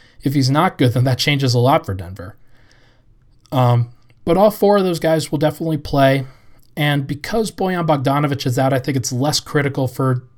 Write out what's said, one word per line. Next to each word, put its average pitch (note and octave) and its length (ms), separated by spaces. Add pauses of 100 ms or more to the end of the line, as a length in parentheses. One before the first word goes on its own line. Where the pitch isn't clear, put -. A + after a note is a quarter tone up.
(220)
If C#3 120
he's C3 160
not E3+ 280
good, C3 140
then B2+ 120
that B2+ 140
changes C#3 360
a B2 40
lot C#3 280
for F#2+ 80
Denver. F#2 420 (1120)
Um, A#2+ 400 (340)
but E3+ 120
all G#3 140
four G3+ 260
of G3 80
those F3 160
guys D#3+ 320
will D#3 60
definitely D#3 400
play. C3+ 480 (500)
And D3 300
because G3+ 440
Bojan F#3 360
Bogdanovic C#3 600
is B2+ 120
out, C3+ 140
I C3+ 60
think C3+ 180
it's B2+ 160
less C#3 280
critical C#3 480
for B2+ 360 (140)